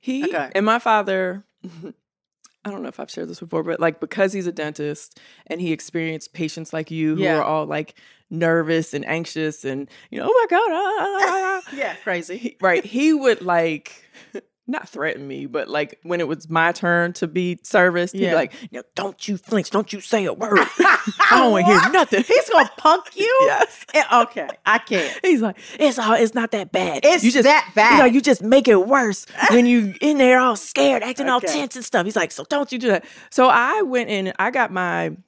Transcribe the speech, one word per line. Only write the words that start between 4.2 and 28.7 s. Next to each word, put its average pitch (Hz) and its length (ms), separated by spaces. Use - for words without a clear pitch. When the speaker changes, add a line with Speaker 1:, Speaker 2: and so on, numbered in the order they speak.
Speaker 1:
he's 190 160
a 170 40
dentist 151 680
and 165 140
he 175 120
experienced 160 600
patients 160 400
like 160 180
you 156 240
who 185 80
Speaker 2:
Yeah. 165 160
Speaker 1:
are 147 60
all, 156 200
like, 151 300
nervous 165 640
and 151 140
anxious 160 580
and, 139 240
you - 80
know, - 100
"Oh 466 220
my 339 80
God, 427 140
ah, 381 260
ah, 392 220
ah, 381 440
ah." - 80
Speaker 2:
<laughs> 285 40
Yeah, 233 260
crazy. 175 340
Speaker 1:
He, 233 240
right. 185 240
He 269 300
would, 269 260
like, 165 600
<laughs> 196 80
not 254 200
threaten 143 400
me, 135 180
but, 135 220
like, 147 340
when 175 180
it 165 60
was 156 240
my 165 220
turn 170 400
to 170 160
be 180 340
serviced, 180 520
he'd 196 80
be - 40
Speaker 2:
Yeah. 175 80
Speaker 1:
like, 156 180
"Now, 240 100
don't - 320
you 202 80
flinch. 196 340
Don't 208 220
you 202 80
say 208 240
a 147 80
word. 208 260
<laughs> - 140
Speaker 2:
<laughs> - 80
Speaker 1:
I - 500
don't 254 220
wanna 190 140
hear 202 100
Speaker 2:
What? 247 160
Speaker 1:
nothing." 262 320
Speaker 2:
He's 494 260
gonna 311 260
punk 339 380
you? 440 240
Speaker 1:
<laughs> 539 40
Yes. - 520
Speaker 2:
Eh, 302 80
okay, 175 260
I 214 120
can't. 175 460
Speaker 1:
He's 339 160
like, 214 160
"It's 269 220
all, 220 140
it's 220 200
not 226 160
that 202 220
bad. 175 320
Speaker 2:
It's 330 180
Speaker 1:
You 226 80
just, 247 140
Speaker 2:
that 285 220
Speaker 1:
he's - 100
like, 214 140
Speaker 2:
bad. 247 140
Speaker 1:
you 269 60
just 262 220
make 226 240
it 202 220